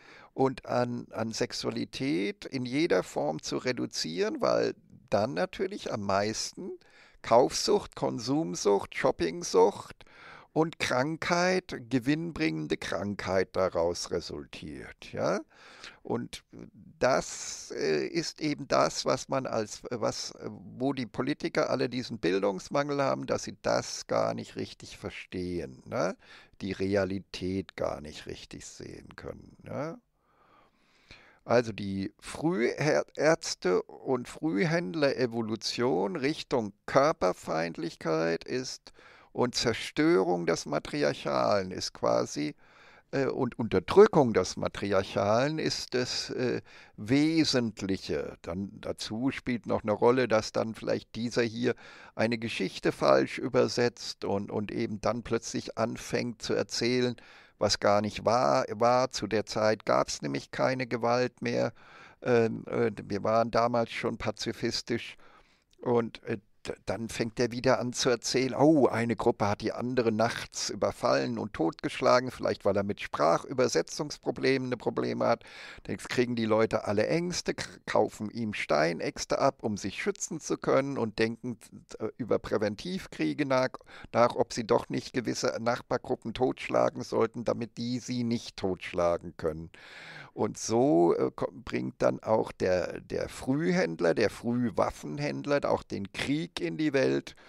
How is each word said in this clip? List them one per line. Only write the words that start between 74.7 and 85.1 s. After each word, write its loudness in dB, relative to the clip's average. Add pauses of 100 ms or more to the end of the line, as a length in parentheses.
Probleme -2
hat. 2 (400)
Dann -6
kriegen 0
die 0
Leute 2
alle 2
Ängste, -2
k-, -6 (200)
kaufen 0
ihm -4
Steinäxte 0
ab, 2
um -2
sich -6
schützen -4
zu -4
können 0
und -2
denken, -2 (420)
äh, -4
über 0
Präventivkriege -2
nach, 2 (440)
nach, 4
ob 0
sie -4
doch 4
nicht -6